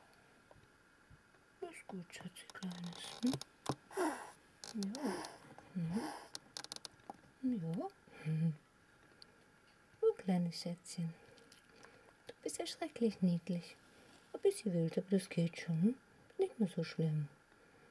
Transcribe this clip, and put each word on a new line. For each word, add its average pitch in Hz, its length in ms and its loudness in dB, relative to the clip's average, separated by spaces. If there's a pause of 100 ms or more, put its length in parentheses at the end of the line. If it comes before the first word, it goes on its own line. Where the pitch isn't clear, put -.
(1700)
Ist - 180 -16
gut, 180 240 -10
Schatzi, - 420 -12
Kleines, 175 460 -6 (240)
hm? 254 100 6 (1600)
Ja. 277 80 -8 (2500)
Mhm. 202 380 0
Ja. 381 80 -2 (380)
Mhm. 160 280 4 (1500)
Oh, 440 120 8
kleines 175 480 2
Schätzchen. 170 520 -4 (1120)
Du - 60 -14 (100)
bist - 160 -6
ja 339 80 -4
schrecklich - 540 0
niedlich. 175 540 2 (580)
Ein - 80 -8
bisschen 381 320 2
wild, 165 240 2
aber 175 120 2
das 190 200 4
geht 170 300 2
schon, 160 220 0
hm? 226 140 6 (420)
Nicht 381 220 0
mehr 190 100 4
so 170 140 -2
schlimm. 151 440 0 (640)